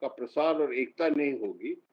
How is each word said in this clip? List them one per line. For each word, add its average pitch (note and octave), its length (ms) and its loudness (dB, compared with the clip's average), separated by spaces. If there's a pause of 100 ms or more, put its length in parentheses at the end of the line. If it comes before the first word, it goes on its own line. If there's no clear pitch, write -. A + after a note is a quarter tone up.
का C3+ 80 -2
प्रसार D3+ 460 0
और C#3+ 200 2
एकता C3 340 0
नहीं C#3+ 320 2
होगी, G2+ 420 -6 (100)